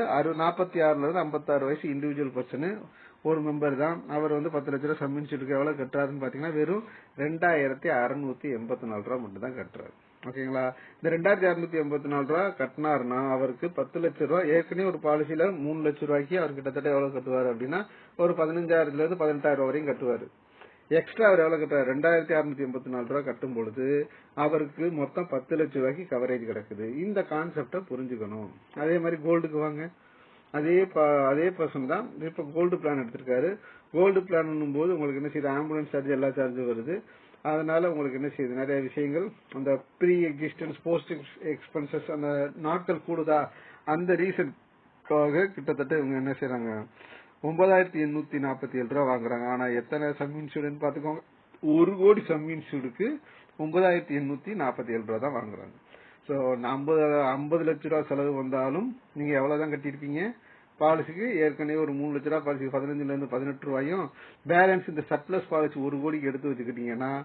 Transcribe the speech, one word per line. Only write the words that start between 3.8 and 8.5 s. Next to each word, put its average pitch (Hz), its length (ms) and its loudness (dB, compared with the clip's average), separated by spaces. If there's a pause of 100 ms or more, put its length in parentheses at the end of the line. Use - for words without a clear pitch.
அவர் 151 300 0
வந்து 151 140 -2
பத்து 143 200 -2
லட்ச 139 160 -2
ரூபா 151 140 -2
சம் 139 160 -4
இன்சூருக்கு 139 400 -4
எவ்வளவு 143 220 0
கட்டுறாருன்னு 139 440 -2
பாத்தீங்கன்னா, 139 320 -4
வெறும் 175 300 0 (320)
ரெண்டாயிரத்தி 156 800 0
அறுநூத்தி 131 560 -2